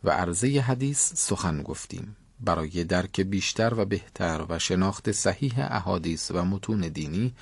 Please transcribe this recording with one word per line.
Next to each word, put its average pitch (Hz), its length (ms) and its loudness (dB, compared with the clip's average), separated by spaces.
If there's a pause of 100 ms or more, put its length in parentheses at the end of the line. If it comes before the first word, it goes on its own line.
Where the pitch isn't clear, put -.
و 92 60 4
عرضهٔ 90 520 2
حدیث، 131 540 0
سخن 82 460 0
گفتیم. - 540 -10 (240)
برای 85 440 0
درک 90 380 0
بیشتر 101 520 2
و 110 120 2
بهتر 85 640 -2
و 82 100 -2
شناخت 92 520 2
صحیح 110 460 0
احادیث 90 760 -2
و 87 140 0
متون 98 360 0
دینی، 82 600 -2